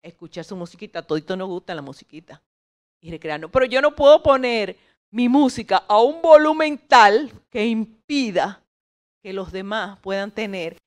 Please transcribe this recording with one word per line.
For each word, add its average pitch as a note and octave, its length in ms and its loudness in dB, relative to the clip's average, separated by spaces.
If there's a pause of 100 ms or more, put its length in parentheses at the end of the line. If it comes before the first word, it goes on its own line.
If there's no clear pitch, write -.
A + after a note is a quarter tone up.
a D#3+ 40 -20
escuchar E3+ 360 -18
su G3 120 -14
musiquita. - 460 -14
Todito D#3 360 -6
nos F#3+ 100 -10
gusta F3+ 260 -12
la D#3 80 -10
musiquita - 600 -20 (600)
y E3 80 -20
recrearnos. D#3 420 -10
Pero A#3 140 2
yo B3 160 -2
no D4 140 0
puedo D4 260 6
poner A#3+ 560 -2 (340)
mi A#3+ 180 0
música B3 480 0 (100)
a G#3+ 140 2
un D#4 200 0
volumen D#4 560 4
tal A#3 540 4 (180)
que G#3+ 160 -6
impida A3 960 -6 (600)
que F#3+ 100 -16
los F#3+ 180 -10
demás G3 480 -10
puedan G3 320 -8
tener F#3+ 560 -10